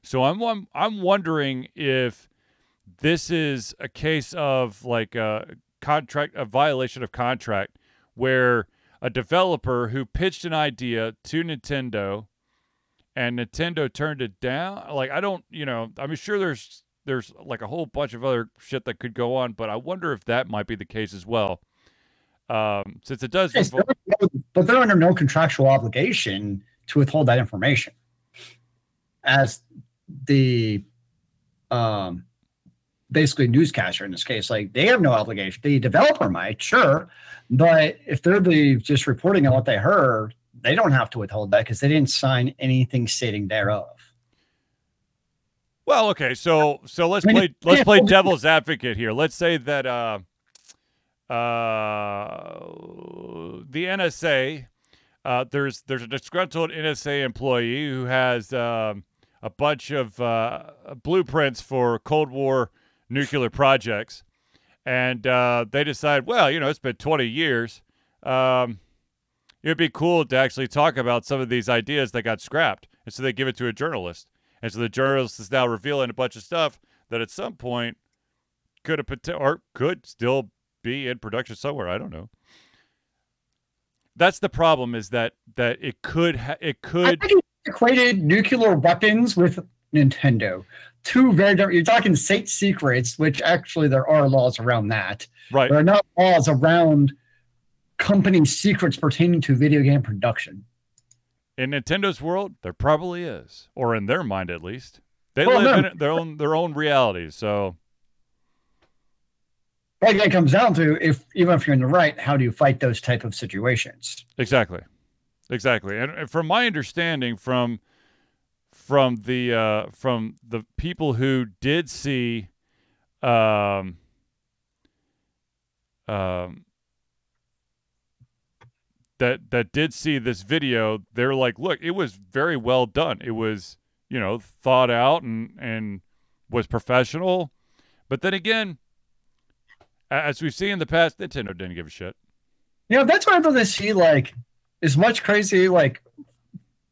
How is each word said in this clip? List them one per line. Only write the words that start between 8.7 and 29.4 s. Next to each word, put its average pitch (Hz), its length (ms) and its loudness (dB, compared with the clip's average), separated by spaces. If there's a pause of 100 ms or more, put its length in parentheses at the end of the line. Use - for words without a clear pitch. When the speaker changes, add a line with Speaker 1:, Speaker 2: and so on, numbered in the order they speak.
Speaker 1:
a 127 80 -4
developer 131 800 -2
who 127 180 -6
pitched 180 400 -4
an 165 80 -6
idea 120 680 -4
to 165 200 -6
Nintendo 113 840 -8 (880)
and 120 240 -4
Nintendo 156 520 -6
turned 147 300 -6
it 107 180 -10
down. 151 540 -8
Like, 131 160 -4
I 147 120 -6
don't, 196 280 -6
you 151 160 -10
know, 117 320 -6
I'm 143 180 -10
sure 208 220 -6
there's, 170 460 -8 (220)
there's, 131 280 -6 (100)
like, 117 200 -12
a 104 40 -12
whole 151 200 -8
bunch 135 260 -6
of 117 100 -16
other 120 260 -2 (100)
shit - 260 -10
that - 140 -10
could 117 160 -12
go 120 200 -4
on, 123 180 -4
but 110 180 -8
I 104 40 -6
wonder 165 380 -8
if 104 120 -12
that 117 220 -2
might 104 200 -6
be 113 80 -8
the 95 100 -12
case 107 300 -10
as 90 100 -18
well. 104 360 -4 (880)
Um, 104 540 -4
since 131 180 -10
it 127 80 -8
does 180 240 0
Speaker 2:
Yes, - 140 2
Speaker 1:
involve 131 180 0 (220)
Speaker 2:
they're, - 220 2 (240)
but 180 120 4
they're 247 120 4
under 220 180 4
no 175 180 6
contractual 147 540 2
obligation 110 960 0 (240)
to - 100 0
withhold 143 300 2
that 120 100 4
information. 127 560 -2 (1300)
As 135 380 2 (640)